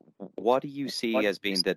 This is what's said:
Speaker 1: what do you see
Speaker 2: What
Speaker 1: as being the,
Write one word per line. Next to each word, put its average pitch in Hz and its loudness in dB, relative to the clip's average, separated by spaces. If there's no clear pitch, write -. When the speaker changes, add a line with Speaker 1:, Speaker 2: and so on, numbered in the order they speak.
Speaker 1:
what 123 4
do 156 -8
you 139 -6
see 113 -2
Speaker 2:
What 107 2
Speaker 1:
as 95 0
being 95 -2
the, 92 2